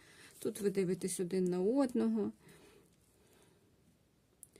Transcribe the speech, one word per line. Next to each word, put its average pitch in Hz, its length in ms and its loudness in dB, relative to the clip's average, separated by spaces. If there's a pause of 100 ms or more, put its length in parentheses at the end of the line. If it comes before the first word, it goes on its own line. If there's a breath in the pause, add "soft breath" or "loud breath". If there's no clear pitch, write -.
(380 loud breath)
Тут - 220 -6
ви 202 100 2
дивитесь 185 500 -2
один 185 240 0
на 180 160 0
одного. 226 720 2 (2250 loud breath)